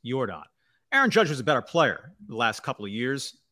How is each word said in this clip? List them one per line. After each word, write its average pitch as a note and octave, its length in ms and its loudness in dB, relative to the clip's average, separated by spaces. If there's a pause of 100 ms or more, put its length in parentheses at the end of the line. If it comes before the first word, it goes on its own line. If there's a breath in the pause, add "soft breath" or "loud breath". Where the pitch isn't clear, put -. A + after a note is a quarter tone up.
Yordan. A#2 380 -4 (460)
Aaron C4+ 200 4
Judge G3+ 180 4
was C#3+ 120 -4
a A#2 40 -8
better C3+ 160 2
player D3 540 0 (140)
the - 60 -12
last A2+ 280 0
couple G#2+ 240 -6
of G2 40 -8
years B2+ 460 -6 (160)